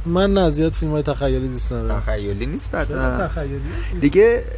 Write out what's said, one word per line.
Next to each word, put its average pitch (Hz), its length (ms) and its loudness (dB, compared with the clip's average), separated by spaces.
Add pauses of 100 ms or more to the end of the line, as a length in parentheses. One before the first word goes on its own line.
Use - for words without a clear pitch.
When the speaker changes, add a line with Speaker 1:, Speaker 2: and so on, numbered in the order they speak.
Speaker 1:
من 185 280 2
نه، 185 160 4
زیاد 156 220 2
فیلم‌های 151 320 -2
تخیلی 135 440 0
دوست 127 260 -4
ندارم. 110 260 -2
Speaker 2:
تخیلی 104 460 -2
نیست 170 260 -4
Speaker 1:
چرا 165 100 -2
Speaker 2:
بتمن. 135 460 -2
Speaker 1:
تخیلی؟ 139 320 -4 (420)
Speaker 2:
دیگه، 180 420 6 (140)